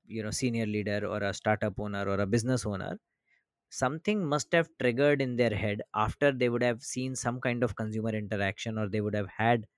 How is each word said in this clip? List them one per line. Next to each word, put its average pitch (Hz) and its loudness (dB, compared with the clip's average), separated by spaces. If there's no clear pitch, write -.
you 110 -8
know, 107 -4
senior 117 0
leader, 104 -2
or 95 -4
a 98 0
startup 107 0
owner, 101 -4
or 98 2
a 101 2
business 117 0
owner. 95 -4
Something 165 -2
must 143 0
have 170 4
triggered 135 4
in 127 -2
their 117 4
head 104 -2
after 107 2
they 123 2
would 117 0
have 123 0
seen 127 -6
some 123 -2
kind 120 0
of 117 0
consumer 110 -2
interaction, 104 -2
or 107 0
they 104 0
would 104 0
have 101 -2
had 113 2